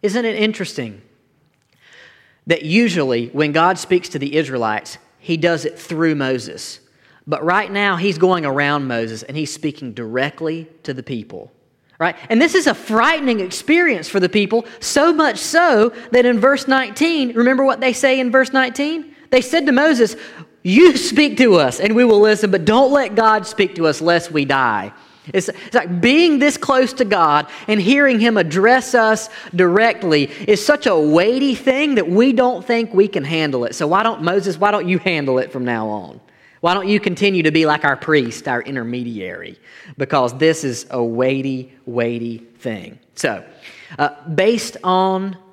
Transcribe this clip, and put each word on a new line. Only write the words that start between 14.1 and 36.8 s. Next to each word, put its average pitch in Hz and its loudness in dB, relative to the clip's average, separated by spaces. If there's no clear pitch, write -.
the 180 0
people, 214 0
so 320 2
much 302 0
so 254 2
that 240 4
in 233 2
verse 269 2
nineteen, 262 0
remember 254 2
what 262 0
they 254 0
say 262 0
in 247 -2
verse 262 2
nineteen? 277 -2
They 254 4
said 302 -2
to 285 2
Moses, 254 2
"You 262 6
speak 233 0
to 233 6
us 139 2
and 214 0
we 247 4
will 220 6
listen, 214 4
but 185 0
don't 247 4
let 262 0
God 214 2
speak - -2
to 165 0
us 151 0
lest 165 0
we 151 0
die." 117 0
It's, 196 -2
it's - -14
like 175 -2
being 294 4
this 285 2
close 262 0
to 254 0
God 160 2
and 214 0
hearing 262 2
him 226 2
address 202 2
us 220 2
directly 180 2
is 208 2
such 294 2
a 185 2
weighty 214 2
thing 269 0
that 180 2
we 226 4
don't 247 0
think 233 -2
we 196 4
can 165 -4
handle 143 -2
it. 117 -8
So 156 -4
why 185 0
don't, 226 -4
Moses, 175 -2
why 202 2
don't 180 -2
you 180 0
handle 143 -2
it 127 -4
from 127 -8
now 117 -4
on? 101 -10
Why 170 0
don't 190 -4